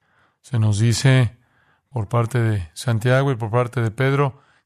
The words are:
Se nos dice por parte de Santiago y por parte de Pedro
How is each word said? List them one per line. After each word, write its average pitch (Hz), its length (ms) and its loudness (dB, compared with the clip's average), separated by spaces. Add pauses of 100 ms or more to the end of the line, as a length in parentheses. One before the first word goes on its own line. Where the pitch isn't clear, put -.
(400)
Se 120 200 -4
nos 107 180 2
dice 117 580 2 (540)
por 110 180 -8
parte 120 320 -2
de 104 320 -2
Santiago 123 600 0
y - 20 -4
por 110 160 -6
parte 120 300 -2
de 113 100 -2
Pedro 135 500 -2 (260)